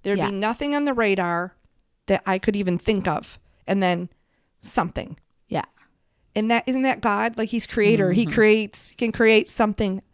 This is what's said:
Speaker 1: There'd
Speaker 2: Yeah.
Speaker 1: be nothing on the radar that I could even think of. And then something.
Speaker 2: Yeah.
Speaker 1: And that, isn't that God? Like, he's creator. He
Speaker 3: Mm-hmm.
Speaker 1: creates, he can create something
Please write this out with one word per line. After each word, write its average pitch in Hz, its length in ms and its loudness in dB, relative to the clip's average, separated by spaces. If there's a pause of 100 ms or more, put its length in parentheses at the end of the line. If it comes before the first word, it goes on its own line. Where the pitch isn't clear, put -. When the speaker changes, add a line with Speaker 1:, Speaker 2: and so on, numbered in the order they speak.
Speaker 1:
There'd 202 160 -2
Speaker 2:
Yeah. 151 100 -2
Speaker 1:
be 202 60 -6
nothing 233 400 -2
on 294 100 0
the 285 80 0
radar 185 600 -2 (520)
that 196 180 2
I 190 120 0
could 202 200 -2
even 185 200 0
think 190 300 -2
of. - 320 -6 (260)
And 196 160 0
then 180 280 -2 (500)
something. - 580 -4 (300)
Speaker 2:
Yeah. - 160 -4 (720)
Speaker 1:
And 220 160 0
that, 233 160 2
isn't 262 140 0
that 262 180 0
God? 220 380 -2
Like, 226 120 -4
he's 226 160 -4
creator. 208 460 2
He 208 140 2
Speaker 3:
Mm-hmm. 147 80 -4
Speaker 1:
creates, 214 560 2
he - 60 -18
can 233 180 -2
create 220 360 4
something 208 520 0 (120)